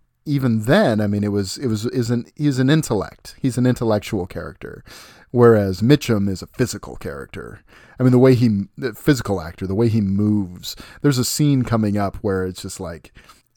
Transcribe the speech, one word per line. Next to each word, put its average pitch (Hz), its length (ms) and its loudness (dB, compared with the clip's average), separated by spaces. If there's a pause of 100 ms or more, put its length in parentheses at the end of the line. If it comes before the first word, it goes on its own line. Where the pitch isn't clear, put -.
(240)
even 131 380 0
then, 127 400 2
I 107 40 -2
mean, 101 160 -2
it 104 100 -2
was, 101 260 -4
it 143 80 -6
was, 110 200 -4
is 120 240 -4
an, 120 240 -4
he's 147 240 -2
an 131 120 2
intellect. - 680 -2
He's 127 200 -2
an 123 80 2
intellectual 107 600 0
character, - 580 -14 (480)
whereas 110 480 6
Mitchum 110 480 2
is 92 140 -6
a - 40 -16
physical 104 500 -6
character. 69 640 -14 (380)
I 131 60 0
mean, 127 80 6
the 123 80 6
way 131 160 8
he, 107 300 2 (120)
the 131 160 -6
physical 113 460 -2
actor, 82 260 -10
the 95 80 -4
way 117 140 2
he 110 120 0
moves. 98 760 -2 (240)
There's 139 180 0
a 120 60 0
scene 143 400 0
coming 107 340 -2
up 98 180 -4
where 95 300 -4
it's 90 160 -10
just 95 160 -14
like, 85 340 -14 (440)